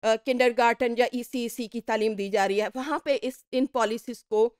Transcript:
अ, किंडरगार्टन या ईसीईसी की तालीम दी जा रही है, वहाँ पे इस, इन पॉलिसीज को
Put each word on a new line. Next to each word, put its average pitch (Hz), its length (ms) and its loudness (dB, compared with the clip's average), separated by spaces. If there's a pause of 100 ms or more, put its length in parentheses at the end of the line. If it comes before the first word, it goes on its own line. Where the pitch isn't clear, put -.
अ, 220 120 4
किंडरगार्टन 240 840 2
या 247 140 4
ईसीईसी 240 540 -6
की 226 140 -8
तालीम 220 340 0
दी 196 140 -6
जा 196 160 2
रही 196 140 0
है, 208 160 -2
वहाँ 294 300 -4
पे 554 100 2
इस, - 380 -6
इन 262 120 2
पॉलिसीज 226 640 -4
को 220 300 2